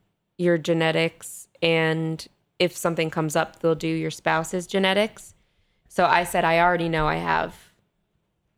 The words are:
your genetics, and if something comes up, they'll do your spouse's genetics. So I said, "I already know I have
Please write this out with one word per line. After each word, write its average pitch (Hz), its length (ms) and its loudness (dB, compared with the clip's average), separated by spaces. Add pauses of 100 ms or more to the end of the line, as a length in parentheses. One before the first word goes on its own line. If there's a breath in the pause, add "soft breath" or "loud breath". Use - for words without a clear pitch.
(380)
your 175 200 2
genetics, 165 880 -2 (140)
and 160 680 0 (320)
if 175 160 0
something 165 340 -2
comes 156 280 -2
up, - 240 -4
they'll 165 120 2
do 160 140 -4
your 160 240 -4
spouse's 165 560 -4
genetics. 196 680 0 (540)
So - 180 0
I 170 200 4
said, 175 180 0
"I 165 160 4
already 170 300 2
know 156 180 0
I 156 100 0
have 165 380 -2 (1040)